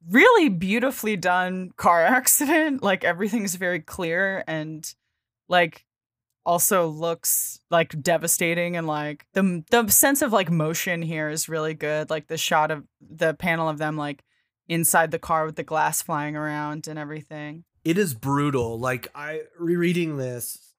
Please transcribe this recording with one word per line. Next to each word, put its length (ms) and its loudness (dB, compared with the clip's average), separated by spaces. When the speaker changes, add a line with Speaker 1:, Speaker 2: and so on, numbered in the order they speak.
Speaker 1:
Really 440 8
beautifully 640 0
done 640 -2
car 240 6
<laughs> 20 6
accident. 800 2
Like, 220 0
everything's 500 -2
very 240 -2
clear 680 -4
and, 460 -8
like, 360 0
also 420 2
looks, 720 -4
like, 300 2
devastating. 760 0
And, 100 -4
like, 460 -6
the, 380 0
the 180 4
sense 320 4
of, 100 0
like, 200 2
motion 500 -2
here 280 -4
is 200 -6
really 240 -4
good. 360 -4
Like, 180 -4
the 100 -6
shot 320 2
of 140 -6
the 320 -2
panel 340 -2
of 100 -4
them, 200 -4
like, 260 -8
inside 420 2
the 80 -4
car 260 0
with 100 -8
the 80 -8
glass 380 -2
flying 340 -6
around 540 -6
and 100 -10
everything. 640 -12
Speaker 2:
It 120 2
is 160 0
brutal. 680 0
Like, 360 -4
I, 280 -10
rereading 600 0
this 600 -10